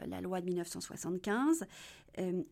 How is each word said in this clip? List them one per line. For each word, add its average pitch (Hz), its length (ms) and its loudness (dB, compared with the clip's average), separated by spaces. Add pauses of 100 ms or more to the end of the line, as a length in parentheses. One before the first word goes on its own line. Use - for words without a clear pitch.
la 185 140 -6
loi 185 200 -2
de 175 60 -4
mille 180 120 2
neuf 170 100 -2
cent 190 120 -6
soixante-quinze, 220 840 2 (540)
euh, 180 340 2